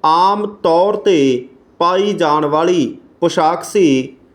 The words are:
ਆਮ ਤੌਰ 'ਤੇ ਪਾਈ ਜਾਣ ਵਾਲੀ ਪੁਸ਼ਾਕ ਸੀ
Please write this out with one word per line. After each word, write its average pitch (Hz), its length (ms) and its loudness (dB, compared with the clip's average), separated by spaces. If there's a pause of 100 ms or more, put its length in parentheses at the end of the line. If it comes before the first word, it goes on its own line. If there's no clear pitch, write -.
ਆਮ 196 400 2 (160)
ਤੌਰ 180 340 0
'ਤੇ 135 520 0 (300)
ਪਾਈ 185 340 0
ਜਾਣ 151 320 0
ਵਾਲੀ 156 540 0 (220)
ਪੁਸ਼ਾਕ 170 440 0
ਸੀ 139 520 0 (180)